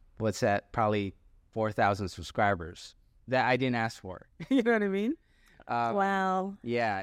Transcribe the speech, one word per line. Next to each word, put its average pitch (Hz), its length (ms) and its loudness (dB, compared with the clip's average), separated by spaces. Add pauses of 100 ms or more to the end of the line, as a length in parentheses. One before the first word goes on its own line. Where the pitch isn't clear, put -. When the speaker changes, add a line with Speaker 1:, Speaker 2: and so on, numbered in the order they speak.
(180)
Speaker 1:
what's 107 220 -2
that? 101 300 2
Probably 107 440 0 (380)
four 110 200 -2
thousand 101 360 2
subscribers 90 880 -2 (320)
that 123 200 2
I 127 100 4
didn't 123 200 0
ask 113 240 -2
for. - 280 -14 (100)
<laughs> 165 100 -12
You 262 140 4
know 233 100 2
what 214 100 2
I 202 60 0
mean? 208 260 0 (540)
Um, 117 260 0
Speaker 2:
Wow. 196 680 0
Speaker 1:
yeah, 117 400 0